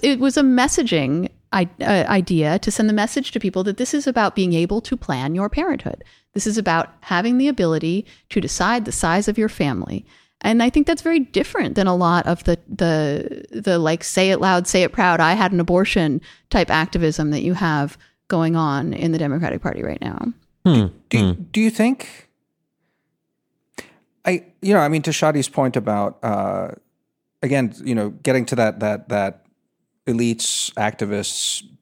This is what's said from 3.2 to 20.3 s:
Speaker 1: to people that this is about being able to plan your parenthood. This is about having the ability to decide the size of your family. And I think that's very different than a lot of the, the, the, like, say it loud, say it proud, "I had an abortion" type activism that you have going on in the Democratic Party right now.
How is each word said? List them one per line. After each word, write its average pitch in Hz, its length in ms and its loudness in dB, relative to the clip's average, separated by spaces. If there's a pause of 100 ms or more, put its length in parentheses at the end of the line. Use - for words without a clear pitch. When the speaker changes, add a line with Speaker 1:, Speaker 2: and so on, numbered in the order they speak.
Speaker 1:
to 220 80 -4
people 190 240 -2
that 202 120 -2
this 254 160 -4
is 285 140 -2
about 233 300 0
being 185 160 2
able 175 300 0
to - 140 -4
plan 139 380 -4
your 196 140 -2
parenthood. - 560 -4 (280)
This 202 140 -4
is 214 100 -2
about 170 440 0
having 226 380 0
the 269 100 4
ability 170 580 0 (240)
to 202 100 0
decide 208 440 -2
the - 80 -6
size 180 340 0
of 208 100 0
your 220 120 0
family. 113 580 -4 (340)
And 233 220 2
I 240 80 4
think 294 160 2
that's 330 160 0
very 330 160 2
different - 560 -2
than 190 140 2
a 180 80 2
lot 175 300 2
of 175 180 -2
the, 170 140 2 (100)
the, 156 840 -2
the, 196 300 0
like, 160 240 0
say 190 260 2
it 190 100 2
loud, 185 280 2
say 180 160 4
it - 80 0
proud, 180 260 2
"I 165 140 4
had 196 180 2
an 185 80 2
abortion" 175 640 2 (300)
type 196 200 2
activism 160 600 0
that 147 100 -2
you 175 120 0
have 156 440 -2 (300)
going 165 260 0
on 151 380 0
in 170 180 -2
the 160 80 0
Democratic 151 420 -2
Party - 220 -6
right - 180 -6
now. - 320 -6 (320)